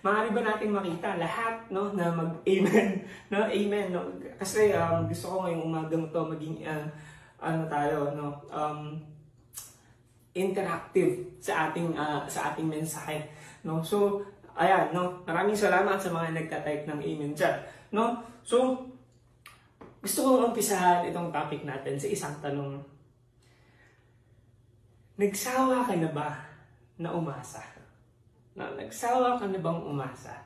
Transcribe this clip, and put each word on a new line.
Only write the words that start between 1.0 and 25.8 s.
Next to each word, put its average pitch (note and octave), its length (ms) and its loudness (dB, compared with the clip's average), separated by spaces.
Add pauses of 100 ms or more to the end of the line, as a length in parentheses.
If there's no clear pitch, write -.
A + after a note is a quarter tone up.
lahat, A3+ 560 -2
no, G3+ 240 -2
na E3+ 160 2
mag-amen, F#3 1000 2
<laughs> - 200 -12
no? G#3 160 2
Amen, G3+ 480 0
no? E3 160 -4 (240)
Kasi, G3+ 400 4
um, E3 320 2
gusto E3 240 -4
ko F#3 40 -2 (120)
ngayong E3 160 -2
umagang D#3+ 480 -2
to D#3 160 0
maging, D#3 400 -6
uh, D3+ 160 -4 (560)
ano D#3+ 320 -2
tayo, D3 480 2
no? D3 160 -4 (160)
Um, D3+ 480 -6 (1400)
interactive F#3 1040 0
sa D#3+ 320 0
ating, E3 240 -2
uh, D3 320 -2
sa - 240 -4
ating D#3+ 160 -2
mensahe, D#3 560 -4 (400)
no? D#3+ 160 -2
So, G3+ 480 2 (320)
ayan, F3 320 6
no? F3+ 320 -2
Maraming F#3+ 320 0
salamat G3 480 4
sa F3+ 80 -2
mga E3 240 -2
nagta-type D3+ 480 -4
ng D3+ 160 -6
amen D3 320 -4
dyan, D#3 260 2 (380)
no? A3+ 240 2 (240)
So, B3+ 320 4 (1300)
gusto - 160 -2
kong B3 320 6
umpisahan F3+ 560 4
itong E3+ 240 -4
topic D3 320 -2
natin C#3 320 -6
sa C#3 160 -2
isang D3 320 -4
tanong. C#3+ 480 -6 (2250)
Nagsawa B3+ 720 2